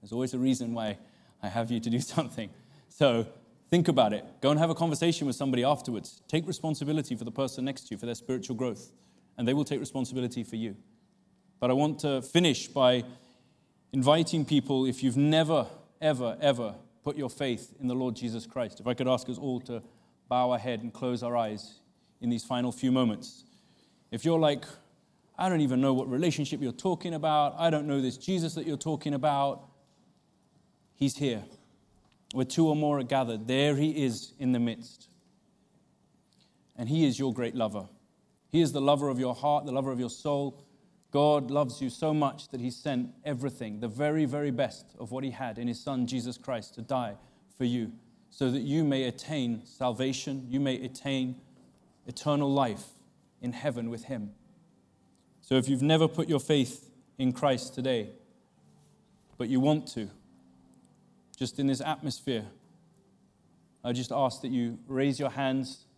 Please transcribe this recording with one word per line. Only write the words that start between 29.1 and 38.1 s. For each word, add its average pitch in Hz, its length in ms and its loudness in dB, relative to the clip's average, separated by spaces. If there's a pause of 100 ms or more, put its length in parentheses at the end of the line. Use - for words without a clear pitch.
about." 139 560 0 (1200)
He's 139 220 0
here. 120 300 -2 (880)
Where 127 120 0
two 165 220 4
or 151 80 4
more 147 240 2
are 131 40 -2
gathered, 123 440 0
there 139 300 4
he 151 260 2
is 117 340 -2
in 127 140 0
the 123 80 4
midst. 117 480 -4 (1700)
And 117 140 -6
he 160 160 4
is 127 120 2
your 131 160 0
great 117 220 -4
lover. 104 320 -2 (640)